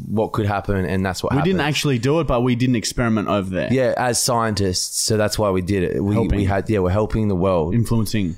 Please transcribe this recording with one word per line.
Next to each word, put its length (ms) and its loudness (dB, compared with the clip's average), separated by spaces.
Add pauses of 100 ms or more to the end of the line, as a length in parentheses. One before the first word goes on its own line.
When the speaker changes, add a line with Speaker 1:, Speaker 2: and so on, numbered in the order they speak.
Speaker 1:
what 260 -2
could 120 0
happen, 400 0
and 220 0
that's 160 -4
what 100 0
Speaker 2:
We 60 0
Speaker 1:
happened. 160 0
Speaker 2:
didn't 120 0
actually 320 0
do 220 0
it, 60 -2
but 160 2
we 120 2
did 140 0
an 80 2
experiment 500 0
over 220 0
there. 240 -2
Speaker 1:
Yeah, 240 2
as 240 0
scientists, 800 -2
so 160 0
that's 220 0
why 120 2
we 120 0
did 200 0
it. 220 -2
We, 100 0
Speaker 2:
Helping. 260 2
Speaker 1:
we 40 2
had, 240 0
yeah, 120 2
we're 100 2
helping 380 0
the 80 2
world. 360 2
Speaker 2:
Influencing. 640 0